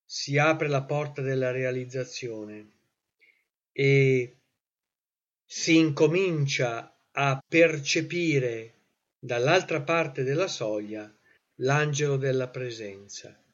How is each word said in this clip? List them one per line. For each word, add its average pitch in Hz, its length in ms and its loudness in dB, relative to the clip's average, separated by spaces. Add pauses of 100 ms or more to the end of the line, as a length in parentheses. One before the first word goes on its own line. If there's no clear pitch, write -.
si - 320 -4
apre 156 320 2
la 135 140 0
porta 143 400 -4
della 131 280 0
realizzazione 123 1200 -6 (1000)
e 135 640 4 (1040)
si - 360 2
incomincia 151 1160 2 (180)
a 135 320 0
percepire 151 1300 0 (440)
dall'altra 143 600 0
parte 156 440 -2
della 156 240 0
soglia 107 640 -6 (500)
l'angelo 143 580 0
della 131 300 -2
presenza. 107 840 -12 (200)